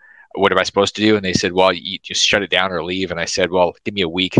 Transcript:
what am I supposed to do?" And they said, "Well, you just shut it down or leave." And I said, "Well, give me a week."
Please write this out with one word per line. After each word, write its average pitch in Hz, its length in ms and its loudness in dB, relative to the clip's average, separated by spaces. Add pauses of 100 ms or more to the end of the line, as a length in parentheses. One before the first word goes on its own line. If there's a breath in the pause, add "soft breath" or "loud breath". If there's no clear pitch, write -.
(340 soft breath)
what 95 180 2
am 92 60 2
I 92 60 4
supposed - 320 0
to 101 60 -6
do?" 107 140 4
And 101 80 -2
they 92 80 -2
said, 90 200 -2
"Well, 92 200 4
you 87 300 -8
just - 240 -2
shut 104 160 2
it 92 80 -6
down 92 220 0
or 85 100 -4
leave." 90 280 -4
And 85 100 -6
I 82 40 -4
said, 90 260 0
"Well, 90 240 2 (100)
give 104 100 -8
me 101 80 -2
a 85 60 0
week." 90 320 -2